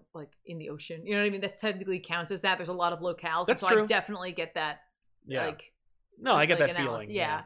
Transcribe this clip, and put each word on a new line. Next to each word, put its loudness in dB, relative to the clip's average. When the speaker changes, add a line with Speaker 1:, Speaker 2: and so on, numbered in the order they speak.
Speaker 1:
like, -14
in -12
the -10
ocean, -12
you -2
know 2
what 2
I 2
mean? -4
That -6
technically -2
counts -4
as -4
that. 4
There's -6
a -4
lot 2
of -6
locales. -2
Speaker 2:
That's 4
Speaker 1:
So 2
Speaker 2:
true. 6
Speaker 1:
I 0
definitely -2
get -6
that. -4
Speaker 2:
Yeah. -2
Speaker 1:
Like, -10
Speaker 2:
No, 4
I 6
get 4
Speaker 1:
like, 6
Speaker 2:
that -2
Speaker 1:
analysis. -2
Speaker 2:
feeling, -6
Speaker 1:
Yeah. 0